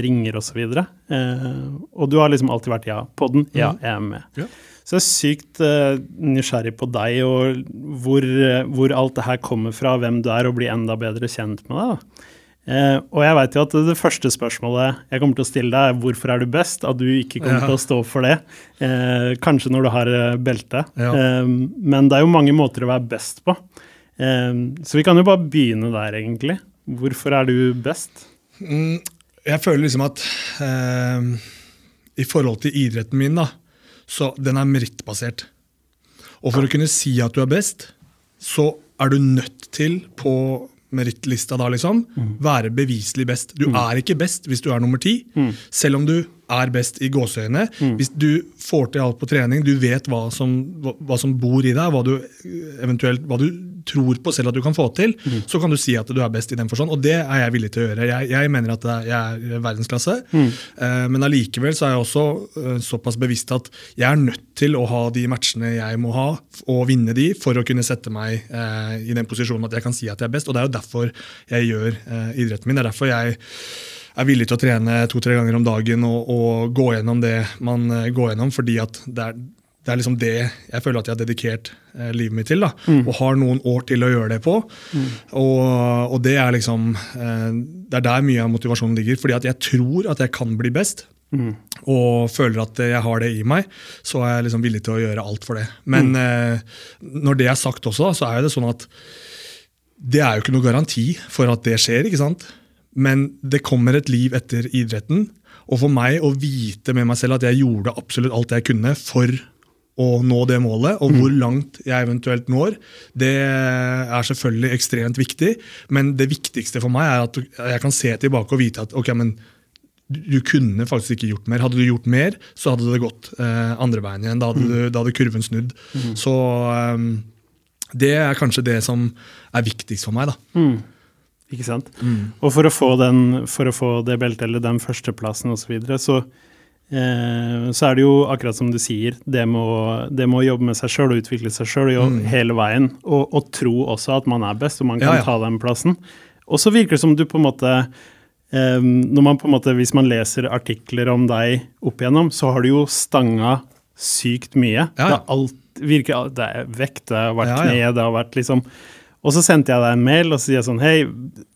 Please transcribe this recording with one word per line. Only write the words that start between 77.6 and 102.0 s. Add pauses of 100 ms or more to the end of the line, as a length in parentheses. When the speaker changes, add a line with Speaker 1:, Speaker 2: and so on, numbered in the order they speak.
Speaker 2:
man,
eh,
går
gjennom,
fordi
at (120)
det
er,
det
er
liksom
det (220)
jeg
føler
at
jeg
har
dedikert, (280)
eh,
livet
mitt
til,
da, (140)
Speaker 1:
Mm.
Speaker 2:
og
har
noen
år
til
å
gjøre
det
på. (320)
Speaker 1:
Mm. (260)
Speaker 2:
Og,
og
det
er
liksom, (200)
eh, (400)
det
er
der
mye
av
motivasjonen
ligger,
fordi
at
jeg
tror
at
jeg
kan
bli
best, (280)
Speaker 1:
Mm. (320)
Speaker 2:
og
føler
at
jeg
har
det
i
meg, (380)
så
er
jeg
liksom
villig
til
å
gjøre
alt
for
det. (180)
Men,
Speaker 1:
Mm. (380)
Speaker 2:
eh, (420)
når
det
er
sagt
også,
så
er
jo
det
sånn
at (1120)
det
er
jo
ikke
noe (100)
garanti
for
at
det
skjer,